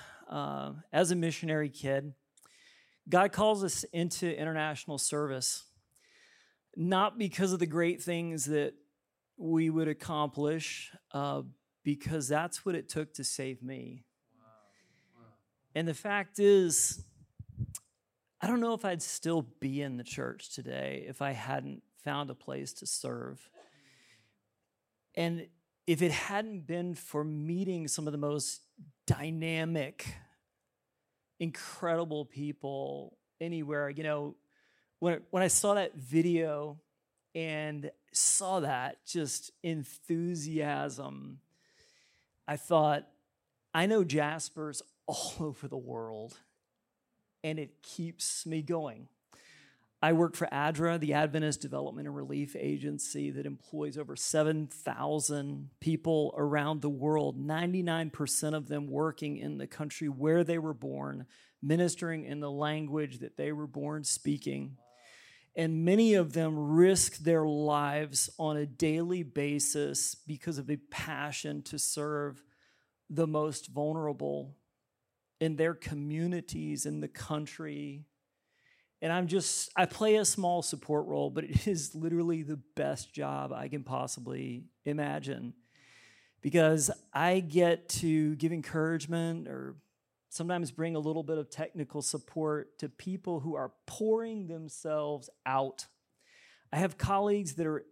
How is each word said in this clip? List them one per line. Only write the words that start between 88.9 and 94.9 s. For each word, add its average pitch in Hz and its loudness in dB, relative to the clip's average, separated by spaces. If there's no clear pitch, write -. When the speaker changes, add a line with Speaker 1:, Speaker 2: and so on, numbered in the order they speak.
Speaker 1:
or 135 -10
sometimes 170 -2
bring 160 -2
a - 0
little 156 -2
bit 156 -2
of 147 -4
technical 151 -6
support 151 -2
to 147 -6
people 185 -6
who 156 -4
are 139 -4
pouring 220 0
themselves 151 -4